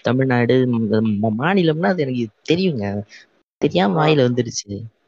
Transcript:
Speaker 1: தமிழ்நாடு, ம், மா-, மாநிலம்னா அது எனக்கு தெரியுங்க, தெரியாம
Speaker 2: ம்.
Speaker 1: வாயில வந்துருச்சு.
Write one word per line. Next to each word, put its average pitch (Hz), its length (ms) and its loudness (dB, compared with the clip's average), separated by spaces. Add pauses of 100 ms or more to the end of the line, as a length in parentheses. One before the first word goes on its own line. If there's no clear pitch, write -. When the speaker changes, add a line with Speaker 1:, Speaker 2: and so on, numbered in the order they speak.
Speaker 1:
தமிழ்நாடு, 127 640 2
ம், 110 540 0
மா-, 110 200 -2
மாநிலம்னா 165 440 0
அது 185 160 0
எனக்கு 127 260 -4 (220)
தெரியுங்க, 120 540 -2 (540)
தெரியாம 175 460 0
Speaker 2:
ம். 151 40 2
Speaker 1:
வாயில - 20 4
வந்துருச்சு. 120 720 0 (260)